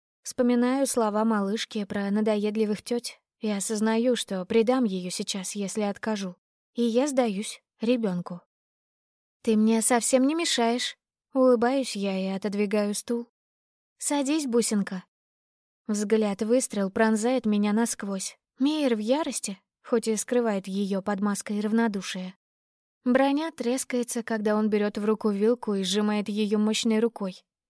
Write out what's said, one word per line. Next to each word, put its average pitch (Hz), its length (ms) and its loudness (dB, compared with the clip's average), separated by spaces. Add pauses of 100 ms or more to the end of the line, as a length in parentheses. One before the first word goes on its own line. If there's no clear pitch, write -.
(240)
Вспоминаю 247 600 2
слова 220 400 0
малышки 208 600 -2
про 202 260 -4
надоедливых 214 720 0
тёть - 360 -6 (200)
и 214 100 -4
осознаю, 220 680 0
что 185 300 -4
предам 240 380 2
её 185 260 -2
сейчас, 196 460 -6
если 202 260 -4
откажу. 202 540 -4 (400)
И 240 80 0
я 240 240 2
сдаюсь 233 540 -2 (180)
ребёнку. 202 600 -2 (1000)
«Ты 220 160 2
мне 220 240 4
совсем 254 460 4
не 311 80 0
мешаешь», 240 600 0 (380)
улыбаюсь 254 640 4
я 196 240 -2
и 190 160 -2
отодвигаю 208 580 0
стул. 240 360 -6 (680)
«Садись, 285 480 0
бусинка». 214 580 0 (840)
Взгляд 208 560 0
выстрел 214 480 0
пронзает 226 560 2
меня 208 260 2
насквозь. 202 640 -2 (220)
Мейер 277 360 2
в 208 40 0
ярости, 247 600 -2 (240)
хоть 226 240 0
и 220 80 0
скрывает 214 520 0
её 196 340 -2
под 196 200 -4
маской 208 380 -2
равнодушия. 208 760 -2 (680)
Броня 277 480 2
трескается, 240 720 -4
когда 214 340 0
он 214 140 2
берёт 208 300 0
в 208 60 -4
руку 214 260 0
вилку 214 420 0
и 196 100 0
сжимает 208 460 0
её 208 300 0
мощной 214 400 2
рукой. 208 440 -2 (260)